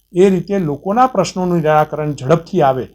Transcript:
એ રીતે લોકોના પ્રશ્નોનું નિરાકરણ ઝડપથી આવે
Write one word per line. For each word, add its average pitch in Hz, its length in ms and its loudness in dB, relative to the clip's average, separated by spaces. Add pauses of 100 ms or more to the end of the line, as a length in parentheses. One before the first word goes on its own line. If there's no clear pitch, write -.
(140)
એ 190 160 4
રીતે 190 300 -2
લોકોના 190 480 0
પ્રશ્નોનું 180 500 -2
નિરાકરણ 151 560 0
ઝડપથી 160 480 0
આવે 131 340 0